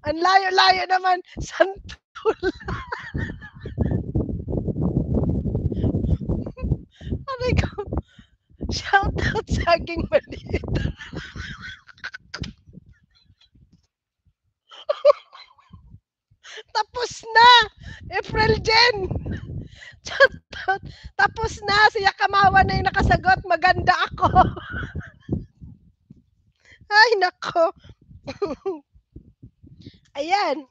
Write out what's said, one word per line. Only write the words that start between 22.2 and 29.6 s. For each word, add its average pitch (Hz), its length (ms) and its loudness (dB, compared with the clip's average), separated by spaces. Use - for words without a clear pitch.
na 762 160 0
yung 762 80 0
nakasagot. 719 560 2
Maganda 349 480 2
ako. - 200 2
<laughs> 370 80 8
Ay, 427 220 6
nako. 359 520 0
<laughs> 320 560 -6